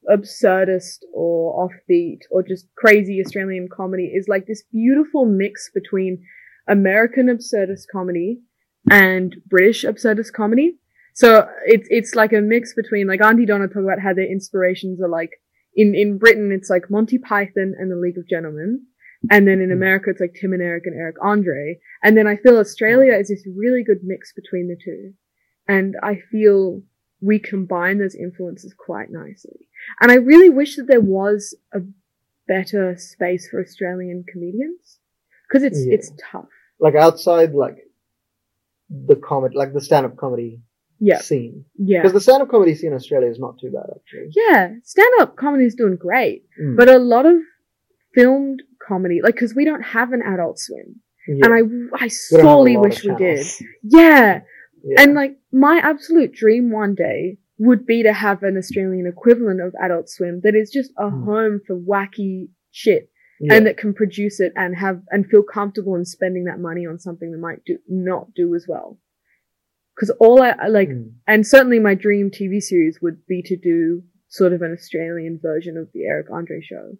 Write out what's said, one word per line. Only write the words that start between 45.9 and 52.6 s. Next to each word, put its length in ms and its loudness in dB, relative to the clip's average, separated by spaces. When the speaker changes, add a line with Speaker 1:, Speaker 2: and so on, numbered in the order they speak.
Speaker 1:
great. 480 -4
Speaker 2:
Mm. 160 -4
Speaker 1:
But 140 8
a 80 8
lot 280 2
of 140 6
filmed 480 2
comedy, 360 -2
like, 140 0
'cause 180 -6
we 100 0
don't 180 -4
have 300 -4
an 100 -4
Adult 360 -6
Swim. 420 -18
Speaker 2:
Yeah. 180 0
Speaker 1:
And 80 6
I, 40 4
I 40 4
Speaker 2:
We 60 0
don't 300 -10
have 80 -6
a 40 -8
Speaker 1:
sorely 680 6